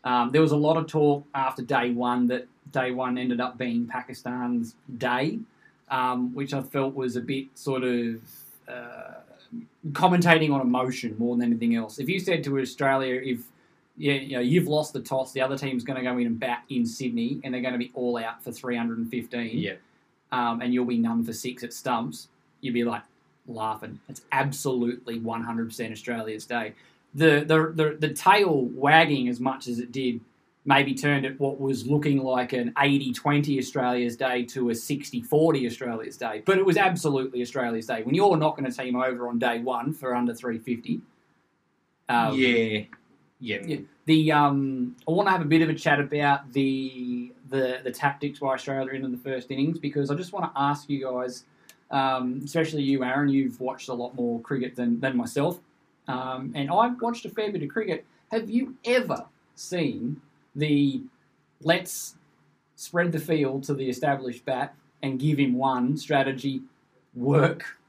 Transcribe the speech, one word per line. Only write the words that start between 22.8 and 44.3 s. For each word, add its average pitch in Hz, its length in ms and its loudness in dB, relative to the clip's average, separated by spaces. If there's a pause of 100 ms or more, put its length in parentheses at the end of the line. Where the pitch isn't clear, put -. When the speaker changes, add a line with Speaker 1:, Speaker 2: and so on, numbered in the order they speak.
Speaker 1:
like, 110 180 -4 (440)
laughing. 110 600 -8
It's - 140 -16 (100)
absolutely 123 840 -2
one 113 260 -6
hundred 117 240 -4
percent 110 240 -8
Australia's 110 540 -8
day. 113 260 -6 (440)
The, 147 300 8
the, 160 260 4
the, 151 360 0
the - 40 -2
tail 165 520 6
wagging 139 640 4
as 120 100 -4
much 131 300 -4
as 117 100 -4
it 120 140 -8
did 123 280 -2 (440)
maybe 139 300 4
turned 143 320 2
at 135 120 -6
what 139 220 -2
was 123 260 -2
looking 147 380 4
like 123 300 0
an 120 260 0
eighty 139 320 4
twenty 147 460 2
Australia's 123 580 0
day 123 300 0
to 123 240 -2
a 113 40 0
sixty 135 480 -6
forty 151 440 4
Australia's 113 500 -6
day. 110 280 -6
But 190 140 4
it 190 60 4
was 175 140 6
absolutely 143 640 0
Australia's 120 440 -4
day. 113 160 -4
When 127 140 0
you're 190 220 6
knocking 151 280 0
a 123 60 -4
team 127 240 -4
over 123 320 -2
on 120 100 -2
day 117 220 0
one 123 320 -2
for 131 220 -4
under 120 200 0
three 117 240 -6
fifty, - 440 -6 (1040)
um, 117 300 2
Speaker 2:
Yeah. 113 460 2 (560)
Yeah. 107 260 -6
Speaker 1:
yeah. 156 120 -4 (280)
The, 156 260 6